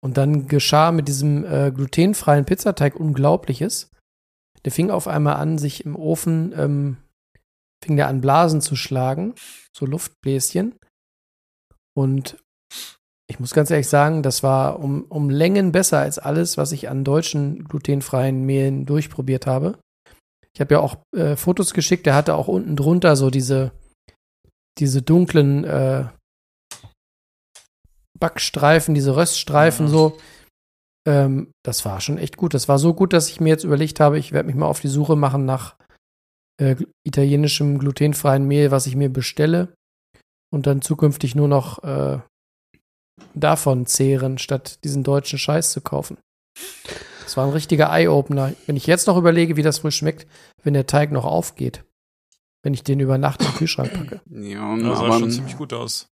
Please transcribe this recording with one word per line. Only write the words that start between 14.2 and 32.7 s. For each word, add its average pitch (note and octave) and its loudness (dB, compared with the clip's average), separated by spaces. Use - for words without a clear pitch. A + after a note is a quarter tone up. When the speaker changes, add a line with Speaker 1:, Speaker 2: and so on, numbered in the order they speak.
Speaker 1:
das C3+ -2
war C3+ 0
um, C#3 -4
um D3 -4
Längen F3+ 2
besser E3 2
als C#3+ -4
alles, D#3+ -2
was D3 -2
ich C#3 -8
an C3+ -4
deutschen D3 -2
glutenfreien C3+ -2
Mehlen C3+ 0
durchprobiert C3+ -2
habe. C#3 -2
Ich - -10
habe D3 2
ja D3 4
auch, D3 -2
äh, D3 0
Fotos F3+ 0
geschickt, F3 0
der C#3 6
hatte D3 2
auch D3+ -2
unten E3 -2
drunter D#3+ 4
so C3+ 2
diese, C3 0
diese C3+ 0
dunklen, D#3 4
äh, C3+ -2
Backstreifen, D#3 2
diese C#3 2
Röststreifen D3+ 2
Speaker 2:
Ja. D3 2
Speaker 1:
so. D#3 4
Ähm, C#3 2
das - -6
war G2 -6
schon D3 -4
echt E3 -8
gut. E3 -2
Das C3 -2
war C#3 6